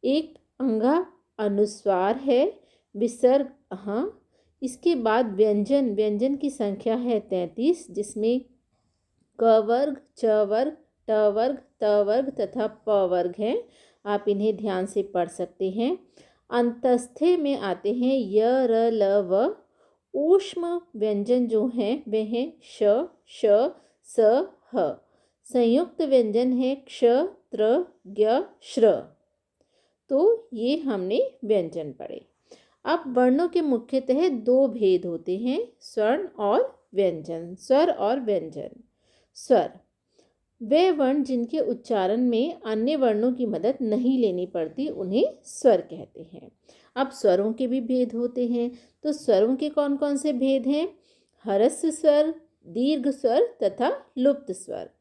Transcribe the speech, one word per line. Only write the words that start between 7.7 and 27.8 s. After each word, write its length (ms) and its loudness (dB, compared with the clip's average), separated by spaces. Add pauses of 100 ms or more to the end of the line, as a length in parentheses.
जिसमें 500 -2 (1000)
क 20 2
वर्ग, 520 2 (200)
च 80 -10
वर्ग, 520 0 (320)
ट 20 -14
वर्ग, 520 0 (180)
त 40 -4
वर्ग 460 2 (100)
तथा 260 -4
प 240 -8
वर्ग 480 0
हैं। 260 -4 (420)
आप 220 -4
इन्हें 280 0
ध्यान 300 -4
से 160 -4
पढ़ 260 -2
सकते 420 -8
हैं। 280 -4 (520)
अंतस्थे 840 0
में 200 -2
आते 360 -4
हैं 260 0
य, 480 2
र, 240 2
ल, 120 0
व। 540 2 (580)
ऊष्म 680 0 (160)
व्यंजन 500 0
जो 220 0
हैं 400 -2
वे 140 -2
हैं 300 -4 (100)
श, 200 -10 (440)
श, 200 -8 (560)
स, 180 -8 (540)
ह। 220 -2 (480)
संयुक्त 580 0
व्यंजन 500 2
है 220 -2
क्ष, 300 -8 (480)
त्र, 340 0 (200)